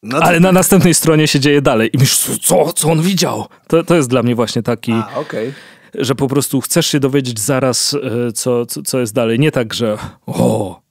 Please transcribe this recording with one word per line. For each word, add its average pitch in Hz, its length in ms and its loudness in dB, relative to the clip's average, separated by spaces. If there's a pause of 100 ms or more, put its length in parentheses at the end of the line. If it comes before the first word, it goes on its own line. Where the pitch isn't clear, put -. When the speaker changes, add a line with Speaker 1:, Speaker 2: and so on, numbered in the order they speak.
Speaker 1:
No 123 160 -4
to 165 60 2
Speaker 2:
Ale 170 140 4
na 185 120 6
następnej 180 420 4
stronie 156 340 4
się 147 120 0
dzieje 143 220 4
dalej 120 320 2
i - 40 0
myślisz, - 420 0
co, 160 340 0
co 151 180 0
on 160 100 2
widział? 151 440 -2 (220)
To, 165 160 2
to 170 120 2
jest 139 140 2
dla 123 140 2
mnie 120 120 0
właśnie 117 280 -2
taki, 117 280 -4
Speaker 1:
A, 113 240 -4
okej. 123 380 -8 (400)
Speaker 2:
że 131 220 -2
po 139 120 -2
prostu 135 340 -2
chcesz - 260 0
się 151 120 0
dowiedzieć 131 400 -2
zaraz, 131 560 -2 (320)
e, 117 40 -4
co, 120 340 -2
co, 147 160 -12
co 135 180 -4
jest 113 140 -4
dalej. 117 260 0
Nie 151 120 4
tak, 117 220 -2
że 107 240 -2 (300)
o 110 640 -2